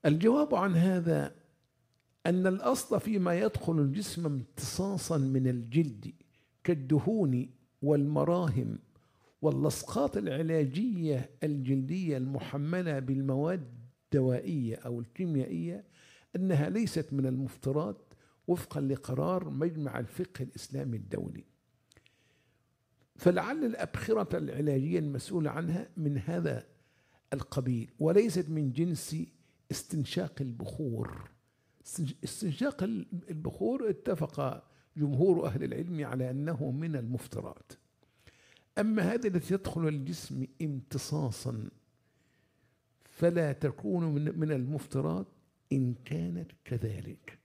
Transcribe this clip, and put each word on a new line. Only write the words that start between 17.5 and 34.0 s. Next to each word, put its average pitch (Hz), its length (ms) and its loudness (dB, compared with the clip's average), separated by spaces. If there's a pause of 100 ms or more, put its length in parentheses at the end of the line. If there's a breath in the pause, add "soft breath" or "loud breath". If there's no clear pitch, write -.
وفقا 170 340 0
لقرار 143 680 0
مجمع 143 500 -2
الفقه 135 440 -6
الإسلامي 131 540 -6
الدولي، 98 460 -6 (1700 soft breath)
فلعل 196 500 2
الأبخرة 214 720 -2
العلاجية 147 640 0
المسؤولة 147 500 -2
عنها 170 480 -4
من 147 200 0
هذا 151 480 -2 (680 soft breath)
القبيل 123 680 -2
وليست 180 500 4
من 151 220 0
جنس 156 440 -2 (560 soft breath)
استنشاق - 680 -4
البخور. 117 920 -6 (540 soft breath)
استنش-، 151 380 -4
استنشاق 214 600 -4
ال-، 208 240 -4 (220)
البخور 214 600 -2
اتفق 151 720 -2 (340 soft breath)